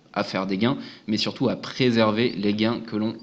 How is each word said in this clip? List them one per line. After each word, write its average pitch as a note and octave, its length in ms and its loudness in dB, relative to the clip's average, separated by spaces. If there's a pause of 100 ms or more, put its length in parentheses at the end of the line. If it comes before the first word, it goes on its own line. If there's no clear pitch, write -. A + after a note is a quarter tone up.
(120)
à G2+ 120 -2
faire F#2+ 240 -2
des G2 100 0
gains, A#2+ 200 2 (280)
mais G#2+ 120 0
surtout G#2+ 320 -2
à F#2+ 60 0
préserver A2+ 800 2
les G#2 200 0
gains A2 240 0
que - 160 -8
l'on A2 280 -2